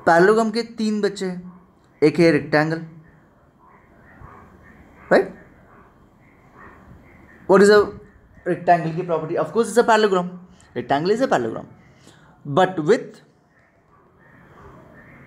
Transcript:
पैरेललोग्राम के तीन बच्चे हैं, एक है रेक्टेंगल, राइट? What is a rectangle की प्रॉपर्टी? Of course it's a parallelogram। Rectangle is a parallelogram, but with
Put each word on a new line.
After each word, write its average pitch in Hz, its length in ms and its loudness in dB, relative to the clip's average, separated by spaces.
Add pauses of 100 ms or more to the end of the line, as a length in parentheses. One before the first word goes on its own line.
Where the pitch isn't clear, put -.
पैरेललोग्राम 208 440 4
के 226 120 -6 (160)
तीन 214 220 -4
बच्चे 202 260 -4
हैं, 180 260 -12 (500)
एक 151 180 2
है 165 120 6
रेक्टेंगल, 151 540 -2 (2250)
राइट? 381 200 2 (2250)
What 190 140 6
is 202 140 6
a - 20 6 (680)
rectangle 165 500 0
की 180 60 -6
प्रॉपर्टी? 160 320 -6 (100)
Of 156 80 -10
course 220 180 -2
it's 196 80 0
a 240 60 2
parallelogram। 208 440 0 (460)
Rectangle 143 360 -2
is 226 100 0
a 269 80 -2
parallelogram, 120 380 -4 (760)
but 180 400 -2
with - 380 -2 (2000)